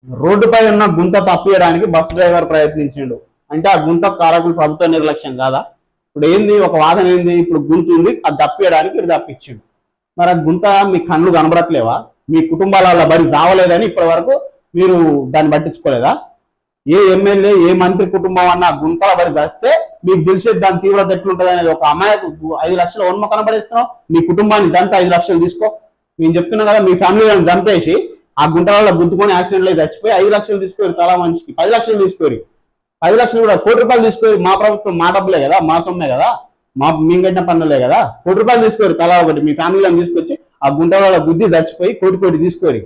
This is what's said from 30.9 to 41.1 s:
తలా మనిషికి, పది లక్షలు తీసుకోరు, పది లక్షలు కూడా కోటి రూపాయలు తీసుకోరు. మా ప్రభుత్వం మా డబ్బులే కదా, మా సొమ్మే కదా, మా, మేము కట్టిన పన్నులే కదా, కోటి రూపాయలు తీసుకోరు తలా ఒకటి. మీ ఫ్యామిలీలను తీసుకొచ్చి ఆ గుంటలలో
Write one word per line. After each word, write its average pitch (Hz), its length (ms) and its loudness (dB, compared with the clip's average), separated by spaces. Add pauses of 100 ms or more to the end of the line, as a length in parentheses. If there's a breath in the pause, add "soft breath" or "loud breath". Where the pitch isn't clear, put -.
తలా 175 240 0
మనిషికి, 170 360 -4
పది 175 180 -2
లక్షలు 226 340 0
తీసుకోరు, 156 400 -4 (580)
పది 180 140 2
లక్షలు 226 240 0
కూడా 214 160 2
కోటి 240 260 0
రూపాయలు 233 220 2
తీసుకోరు. 220 320 2
మా 180 180 0
ప్రభుత్వం 208 440 -2
మా 170 120 2
డబ్బులే 185 340 0
కదా, 160 180 2
మా 160 180 0
సొమ్మే 175 280 -6
కదా, 156 300 -2 (400)
మా, 160 200 0
మేము 170 260 2
కట్టిన 185 200 0
పన్నులే 160 360 0
కదా, 147 340 0 (100)
కోటి 190 160 0
రూపాయలు 226 280 2
తీసుకోరు 214 240 0
తలా 175 300 2
ఒకటి. 151 180 0
మీ 151 140 0
ఫ్యామిలీలను 175 460 0
తీసుకొచ్చి 175 380 -4 (260)
ఆ 143 120 2
గుంటలలో 175 480 2